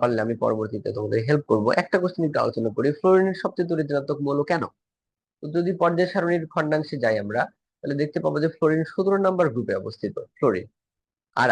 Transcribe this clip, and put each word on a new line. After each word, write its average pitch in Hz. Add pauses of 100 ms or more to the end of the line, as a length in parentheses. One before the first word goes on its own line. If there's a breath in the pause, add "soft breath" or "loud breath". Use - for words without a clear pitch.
পারলে 120
আমি 117 (100)
পরবর্তীতে 110
তোমাদের 107 (100)
হেল্প 147
করব। 107 (160)
একটা -
কোশ্চেন 175
একটু 147
আলোচনা 113
করি, 123 (120)
ফ্লোরিনের 190
সবচেয়ে 180
তড়িৎ 160
ঋণাত্মক 143
মৌল 143 (120)
কেন? 160 (760)
তো - (120)
যদি 175 (120)
পর্যায় 170
সারণীর 170
খণ্ডাংশে 156
যাই 110
আমরা, 113 (360)
তাহলে 143
দেখতে 151
পাবো 151
যে 165
ফ্লোরিন 160 (100)
সতেরো 196 (100)
নম্বর 185
গ্রুপে 104
অবস্থিত, 104 (220)
ফ্লোরিন। 107 (720)
আর 123